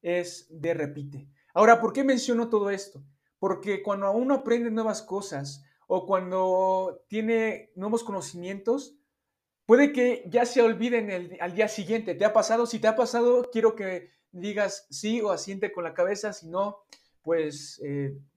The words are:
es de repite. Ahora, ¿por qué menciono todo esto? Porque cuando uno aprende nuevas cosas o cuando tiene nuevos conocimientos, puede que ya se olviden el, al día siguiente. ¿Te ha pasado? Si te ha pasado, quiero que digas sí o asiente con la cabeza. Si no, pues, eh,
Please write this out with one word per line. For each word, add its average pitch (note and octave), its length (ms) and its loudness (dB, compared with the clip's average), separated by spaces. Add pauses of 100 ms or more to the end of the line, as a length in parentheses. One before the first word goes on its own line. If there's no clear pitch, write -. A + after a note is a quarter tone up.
es F3 480 -6
de D#3+ 240 -4
repite. C#3+ 520 -10 (280)
Ahora, A3+ 260 8
¿por A3+ 120 -2
qué C4+ 100 0
menciono A#3+ 440 2
todo G#3 220 0
esto? G3 340 -8 (340)
Porque F#3+ 440 -4
cuando G3 300 -2
uno B3+ 240 2
aprende A#3 340 0
nuevas A3 320 -2
cosas D#3 640 -8 (220)
o F3+ 180 0
cuando F#3 1000 0
tiene A3 680 -2
nuevos G#3+ 300 -4
conocimientos, G3 960 -6 (680)
puede C#4 260 8
que B3 360 2
ya A#3+ 180 4
se A#3+ 160 4
olviden A3+ 480 2
el, F3+ 320 -6
al F3 140 -6
día G#3 120 2
siguiente. G#3+ 460 -4
¿Te G3 100 -2
ha G#3+ 100 4
pasado? A3+ 340 2
Si A#3 100 -6
te G#3+ 100 0
ha A3 80 4
pasado, A#3+ 560 2
quiero A3 240 2
que F#3 360 -8 (200)
digas G3+ 600 -4
sí G#3+ 300 -4
o G#3 100 0
asiente G3 400 -6
con F3 120 -8
la E3 120 -8
cabeza. G3 380 -2
Si E3 160 -18
no, G3 340 -4 (400)
pues, D#3 600 -4
eh, C#3 320 -4 (220)